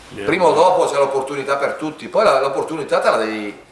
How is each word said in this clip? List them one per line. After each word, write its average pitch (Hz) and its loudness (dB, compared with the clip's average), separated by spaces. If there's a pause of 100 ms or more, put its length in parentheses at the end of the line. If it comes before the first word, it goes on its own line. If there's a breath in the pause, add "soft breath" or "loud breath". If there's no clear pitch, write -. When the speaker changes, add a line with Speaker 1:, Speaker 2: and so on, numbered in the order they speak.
(100)
Speaker 1:
Yeah. 104 -12
Speaker 2:
prima 170 0
o 147 4
dopo 165 4
c'è 139 -2
l'opportunità 135 -2
per 131 -2
tutti, - -10
poi 208 2
la, 196 4
l'opportunità 156 -2
te 202 2
la 123 2
devi, 107 -6